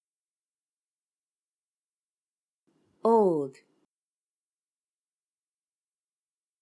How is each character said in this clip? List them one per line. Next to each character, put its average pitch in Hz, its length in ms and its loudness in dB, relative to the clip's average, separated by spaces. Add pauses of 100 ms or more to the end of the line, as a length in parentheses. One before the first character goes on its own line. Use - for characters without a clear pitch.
(3000)
Old. 185 500 0 (3000)